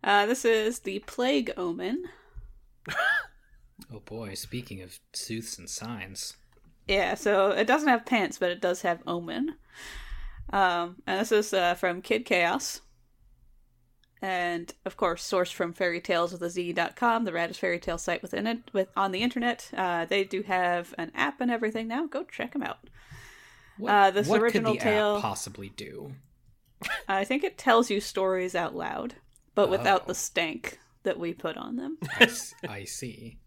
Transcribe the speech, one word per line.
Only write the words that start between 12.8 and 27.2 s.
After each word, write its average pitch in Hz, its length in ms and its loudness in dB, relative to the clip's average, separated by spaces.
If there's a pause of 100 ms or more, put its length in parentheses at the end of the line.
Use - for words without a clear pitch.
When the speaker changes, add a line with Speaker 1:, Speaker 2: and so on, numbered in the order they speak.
Speaker 1:
And, 175 540 -4 (100)
of - 140 -8
course, 170 280 0
sourced 180 280 0
from 175 180 -2
fairy 175 300 -2
tales 175 300 2
with 175 100 -8
a 170 80 -2
Z 175 240 -4
dot 170 220 -2
com, 233 280 2
the 190 80 -2
raddest 170 280 -2
fairy 175 180 0
tale 170 180 -4
site 175 240 -2
within - 260 -4
it, 233 120 -2 (160)
with, 190 200 2
on 196 180 2
the 190 100 -2
internet. 240 520 -2
Uh, 175 300 0
they 196 200 2
do 196 180 -4
have 180 560 0
an 165 160 -6
app - 260 -2
and 247 100 2
everything 226 380 -2
now. 269 180 -4
Go 302 180 -6
check - 300 -8
'em 285 100 -4
out. - 260 -10 (880)
Speaker 2:
What, 202 120 -2
Speaker 1:
Uh, 196 200 10
this 196 180 2
Speaker 2:
what 214 140 6
Speaker 1:
original 220 300 4
Speaker 2:
could - 80 0
the - 40 -4
Speaker 1:
tale 208 320 4
Speaker 2:
app 202 60 -2
possibly 104 480 -6
do? - 420 -12 (960)
Speaker 1:
I 196 160 2